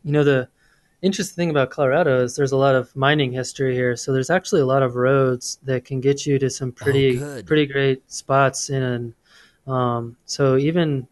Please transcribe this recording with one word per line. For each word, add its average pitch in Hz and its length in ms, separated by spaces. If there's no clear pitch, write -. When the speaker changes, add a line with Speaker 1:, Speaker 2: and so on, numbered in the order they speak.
Speaker 1:
you 147 80
know, 147 140
the 131 240
interesting 196 340
thing 170 160
about 139 180
Colorado 135 540
is 123 120
there's 139 180
a 135 40
lot 135 160
of 127 220
mining 139 360
history 127 440
here. 123 200
So - 160
there's 131 200
actually 180 300
a 131 40
lot 135 160
of 123 140
roads 127 680
that 131 220
can 131 160
get 139 240
you 139 140
to 131 100
some 127 200
Speaker 2:
Oh, - 140
Speaker 1:
pretty, 135 360
Speaker 2:
good. 135 260
Speaker 1:
pretty 151 220
great 139 440
spots. 135 600
In, 123 420
um, 120 480
so 135 320
even 151 540